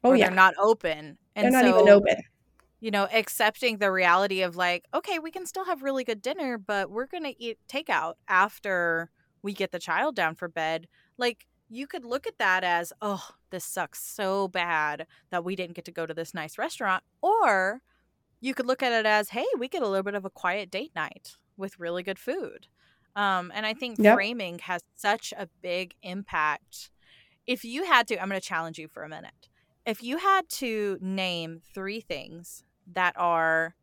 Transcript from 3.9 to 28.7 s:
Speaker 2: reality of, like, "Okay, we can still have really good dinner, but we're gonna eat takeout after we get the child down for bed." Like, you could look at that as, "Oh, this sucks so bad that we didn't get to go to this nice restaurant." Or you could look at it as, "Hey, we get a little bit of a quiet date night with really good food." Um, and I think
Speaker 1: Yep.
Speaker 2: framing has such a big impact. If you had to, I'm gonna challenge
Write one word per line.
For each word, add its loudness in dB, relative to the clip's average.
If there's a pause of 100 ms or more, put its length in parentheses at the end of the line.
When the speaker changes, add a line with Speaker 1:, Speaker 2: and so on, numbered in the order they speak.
Speaker 2:
reality 4
of, -2
like, 0
"Okay, -4
we -12
can -10
still -8
have -4
really -2
good -6
dinner, -6
but -4
we're -8
gonna -8
eat -10 (100)
takeout -4 (120)
after 0 (300)
we -8
get -4
the -8
child -2
down -2
for -10
bed." -4 (300)
Like, -4 (220)
you -12
could -12
look -6
at -10
that 2
as, 0
"Oh, -6 (220)
this -10
sucks -8
so -2
bad -2 (240)
that -2
we -6
didn't -8
get -14
to -16
go -6
to -10
this -10
nice -10
restaurant." -4 (180)
Or 2 (600)
you -4
could -4
look 0
at 2
it 2
as, 4
"Hey, -4 (120)
we -4
get -2
a 0
little 0
bit -6
of -6
a -8
quiet -4
date -8
night -10 (200)
with -10
really -4
good -8
food." -8 (480)
Um, 0
and -6
I -2
think -8
Speaker 1:
Yep. 10
Speaker 2:
framing -4
has -6 (140)
such -2
a -10 (140)
big -6
impact. -6 (560)
If -6
you -6
had 4
to, -4
I'm -6
gonna -4
challenge -6